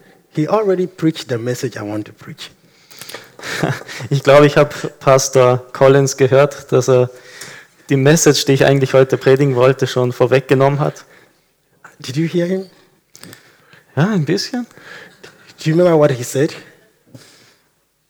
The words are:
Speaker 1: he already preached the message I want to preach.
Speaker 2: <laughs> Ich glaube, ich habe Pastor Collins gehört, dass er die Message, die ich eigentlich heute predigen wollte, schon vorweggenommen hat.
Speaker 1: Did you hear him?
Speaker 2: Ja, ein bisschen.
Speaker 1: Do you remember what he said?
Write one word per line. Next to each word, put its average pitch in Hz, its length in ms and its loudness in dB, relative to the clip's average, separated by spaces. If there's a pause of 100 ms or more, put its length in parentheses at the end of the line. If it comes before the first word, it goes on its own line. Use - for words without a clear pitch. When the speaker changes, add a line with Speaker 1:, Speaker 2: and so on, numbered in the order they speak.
(320)
Speaker 1:
he 151 160 -4
already 190 400 -2
preached - 420 -6
the 123 80 -6
message 120 400 -8
I 110 60 -12
want 104 240 -8
to 113 60 -20
preach. - 360 -20 (1120)
Speaker 2:
<laughs> - 480 -8
Ich 139 140 -4
glaube, 143 240 6
ich 143 100 -4
habe 147 160 0 (260)
Pastor 127 760 2
Collins 135 440 2
gehört, 139 540 0
dass 131 180 0
er 123 200 2 (800)
die 139 80 0
Message, 143 480 2
die 139 80 2
ich 139 120 2
eigentlich 139 280 0
heute 135 240 2
predigen 135 380 2
wollte, 127 320 2
schon 127 260 -2
vorweggenommen 135 680 0
hat. 151 240 -6 (960)
Speaker 1:
Did 127 180 -14
you 165 100 -2
hear 170 180 -2
him? 190 200 -6 (1300)
Speaker 2:
Ja, 165 140 0
ein 180 140 -2
bisschen. 214 420 -6 (880)
Speaker 1:
Do - 120 -6
you 156 60 0
remember 175 220 4
what 147 140 4
he 123 120 -6
said? 135 300 -4 (1600)